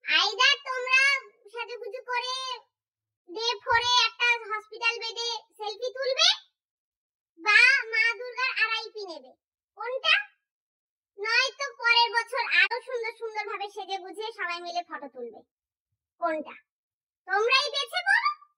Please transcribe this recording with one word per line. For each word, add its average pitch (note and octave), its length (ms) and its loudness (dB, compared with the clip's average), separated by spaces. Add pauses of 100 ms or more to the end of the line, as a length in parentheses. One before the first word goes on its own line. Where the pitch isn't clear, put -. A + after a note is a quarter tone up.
either G#4+ 480 4 (140)
তোমরা B4+ 340 2 (520)
সাজুগুজু A#4 480 -10 (100)
করে B4+ 240 -4 (1000)
ডে A4+ 120 -4 (160)
ফোরে A#4+ 300 2 (160)
একটা A#4+ 200 0 (220)
হসপিটাল A4 520 -2
বেডে A#4 260 -6 (300)
সেলফি G#4+ 380 -6
তুলবে, C5+ 320 2 (1080)
বা G#4 220 4 (320)
মা A4+ 120 0 (140)
দুর্গার B4 340 -4 (100)
আরআইপি A4 480 -4
নেবে, C4+ 220 -16 (460)
কোনটা? A#4+ 360 2 (1040)
নয়তো B4 480 0 (120)
পরের A#4 380 4
বছর A#4 260 -2 (180)
আরো F#5 160 2 (100)
সুন্দর A#4+ 340 -6
সুন্দর A4 300 -6
ভাবে G4 240 -6
সেজে G4 300 -6
গুজে F#4+ 220 -10 (120)
সবাই F4 280 -4
মিলে F4 220 -4
ফটো D4 260 -12
তুলবে, A#3+ 260 -12 (800)
কোনটা? D#4 340 -2 (760)
তোমরাই B4 460 2
বেছে C#5+ 340 -4
বলো। A#5+ 220 4 (280)